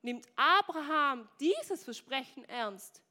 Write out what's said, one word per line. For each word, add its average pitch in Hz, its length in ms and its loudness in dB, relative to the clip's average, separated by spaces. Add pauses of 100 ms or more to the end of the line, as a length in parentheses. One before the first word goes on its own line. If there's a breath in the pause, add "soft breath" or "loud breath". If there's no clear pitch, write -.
nimmt 240 260 -8 (100)
Abraham 294 920 2 (100)
dieses 381 460 0
Versprechen 254 640 -8
ernst. 214 640 -6